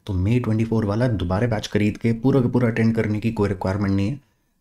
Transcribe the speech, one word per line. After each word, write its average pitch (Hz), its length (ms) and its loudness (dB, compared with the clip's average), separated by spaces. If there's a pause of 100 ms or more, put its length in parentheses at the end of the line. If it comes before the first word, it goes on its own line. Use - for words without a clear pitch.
तो 101 80 -4
मई 104 240 2
ट्वेंटी 110 260 0
फ़ोर 113 200 0
वाला 110 240 0
दोबारा 92 380 0
बैच 107 200 -4
खरीद 104 300 0
के 117 160 0
पूरा 131 280 2
का 117 80 2
पूरा 123 200 2
अटेंड 113 260 2
करने 107 240 -2
की 113 120 -2
कोई 104 180 0
रिक्वायरमेंट 98 440 -2
नहीं 98 160 0
है। 139 100 -6 (420)